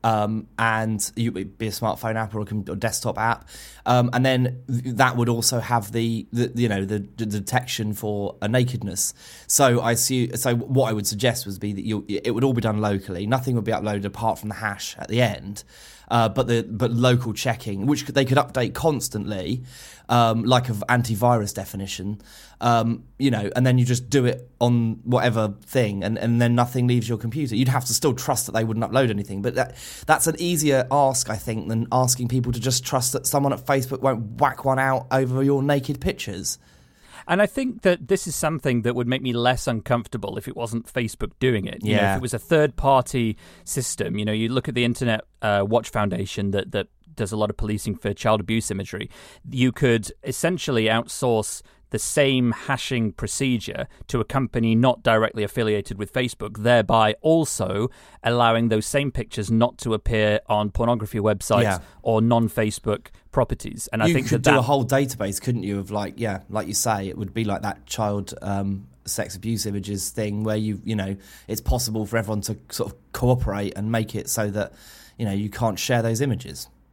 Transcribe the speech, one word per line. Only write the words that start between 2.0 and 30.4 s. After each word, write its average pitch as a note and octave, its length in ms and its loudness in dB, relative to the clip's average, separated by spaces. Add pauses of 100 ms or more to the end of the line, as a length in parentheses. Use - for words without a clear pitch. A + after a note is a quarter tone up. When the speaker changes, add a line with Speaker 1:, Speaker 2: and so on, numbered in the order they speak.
Speaker 1:
app A2 180 -4
or A2 80 -4
a G#2 40 -4
com-, G#2 240 -6
or F2+ 60 -6
desktop F#2+ 420 -4
app, A2+ 320 -2 (360)
um, B2 280 4
and B2+ 120 2
then B2+ 440 0
th-, B2 260 -4
that B2 220 4
would A#2 100 2
also A#2 320 0
have A2 320 -2
the, A2+ 400 -2
the, A#2 240 0
you A#2 140 2
know, G2 160 0
the, G#2 140 -2 (180)
the A#2 80 -4
detection G#2+ 680 -2
for G2+ 480 -4
a G#2 60 -2
nakedness. A#2+ 640 0 (340)
So B2+ 340 4
I A#2 140 2
see. B2 420 0
So A#2+ 180 0
what A#2+ 340 2
I A2 40 -2
would G#2 140 -2
suggest A2+ 380 0
was G2 140 -10
be G#2 140 -4
that G2 100 -6
you, G#2+ 240 -2
it G#2 260 -2
would A#2 120 0
all C3+ 80 2
be A#2 80 2
done G#2+ 180 0
locally. G2+ 460 -2
Nothing B2+ 300 -2
would G#2+ 100 -2
be A2 80 -2
uploaded G#2 320 -2
apart G#2+ 340 -4
from G#2+ 100 -10
the G2 60 -8
hash G2+ 420 -6
at - 120 -14
the A#2+ 120 2
end. G2+ 420 -4 (480)
Uh, A#2 160 4
but B2+ 200 0
the, A#2 200 2
but A2+ 240 0
local B2 420 4
checking, G#2+ 520 -4
which C#3+ 200 2
could, C3 100 -6
they C#3 100 4
could C3 140 4
update B2 340 -2
constantly, A2+ 880 -2 (440)
um, A#2 360 4
like B2 260 4
of G#2 200 -4
antivirus A#2 640 2
definition, G2 680 -8 (420)
um, A#2 420 2 (160)
you C3+ 100 2
know, G#2 260 0
and B2 100 4
then B2+ 120 6
you B2 80 6
just B2 240 0
do C3+ 160 4
it - 240 -2 (100)
on A#2+ 440 2
whatever A2+ 580 2
thing, G#2 420 0
and, G#2+ 140 0
and A#2 240 2
then A#2+ 140 6
nothing B2 320 2
leaves B2 200 2
your A2+ 120 -2
computer. A#2+ 360 -4
You'd B2+ 120 2
have B2+ 180 0
to - 80 -2
still C3+ 220 2
trust - 320 -2
that - 60 -12
they A2+ 100 2
wouldn't A2 280 -2
upload B2 200 2
anything, G2 320 -4
but A#2+ 100 -2
that, - 220 -2 (320)
that's D#3 180 4
an E3 140 0
easier D3+ 500 2